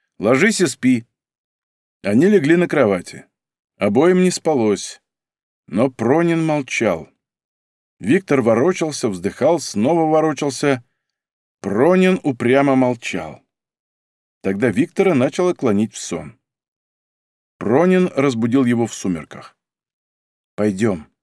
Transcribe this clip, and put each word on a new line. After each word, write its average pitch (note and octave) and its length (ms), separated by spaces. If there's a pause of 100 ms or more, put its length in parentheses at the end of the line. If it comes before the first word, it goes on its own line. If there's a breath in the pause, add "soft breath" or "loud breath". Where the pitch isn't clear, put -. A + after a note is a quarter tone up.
(200)
«Ложись C3+ 420
и E3+ 60
спи». B2 380 (960)
Они A2+ 240
легли E3+ 300
на F3 100
кровати. G#2 580 (540)
Обоим D#3 440
не F#3 60
спалось. A#2 720 (640)
Но A2+ 220
Пронин D#3+ 560
молчал. A#2+ 640 (920)
Виктор C#3+ 420
ворочался, C#3 680
вздыхал, G2+ 540
снова D#3 500
ворочался. D3 720 (800)
Пронин F3+ 640
упрямо C3+ 520
молчал. A#2 640 (1000)
Тогда G2 280
Виктора E3 460
начало F3 380
клонить G#2+ 400
в - 40
сон. D2+ 400 (1200)
Пронин F3 580
разбудил B2+ 500
его A#2+ 200
в G#2+ 80
сумерках. - 640 (960)
«Пойдём, G2+ 520 (140)